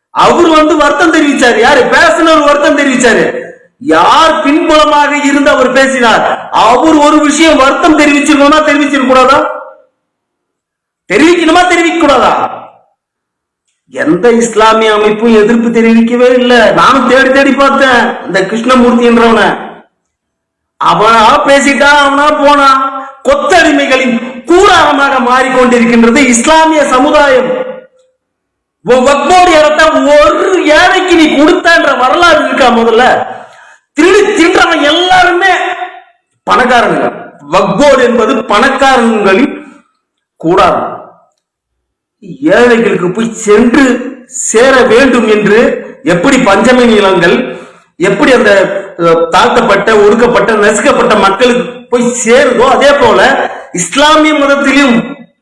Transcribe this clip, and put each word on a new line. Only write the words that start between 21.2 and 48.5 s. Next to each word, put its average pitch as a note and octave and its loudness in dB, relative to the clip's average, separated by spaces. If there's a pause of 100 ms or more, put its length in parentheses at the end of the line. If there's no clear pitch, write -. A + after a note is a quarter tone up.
பேசிட்டா, C#4 0
அவனா C#4+ 2
போனா. C#4 0 (380)
கொத்தடிமைகளின் C#4 -2
கூடாரமாக D4+ 0
மாறிக்கொண்டிருக்கின்றது A#3+ 0
இஸ்லாமிய D4+ 2
சமுதாயம். C#4 0 (1300)
உன் A3+ 0
வக்ஃப் C#4 0
போர்டு F4+ 4
இடத்தை D4+ 2
ஒரு D4+ 0
ஏழைக்கு F4+ 2
நீ D4 2
கொடுத்தன்ற D#4 0
வரலாறு D4+ 0
இருக்கா? C4 -2
முதல்ல A#3 0 (680)
திருடி G4 2
தின்றவன் E4+ 0
எல்லாருமே F4+ 0 (1000)
பணக்காரங்க. G#3+ 0 (400)
வக்ஃப் F#3+ -2
போர்டு C4 2
என்பது A3+ -2
பணக்காரங்களின் A#3 -2 (720)
கூடாரம். F3 -2 (1400)
ஏழைகளுக்கு G3 0
போய் A3+ -6
சென்று A#3+ 0
சேர B3+ 0
வேண்டும் A#3 0
என்று G#3+ 0 (180)
எப்படி F3+ 0
பஞ்சமி A#3+ 2
நிலங்கள், G3 0 (400)
எப்படி G3+ 0
அந்த, G3+ 0 (160)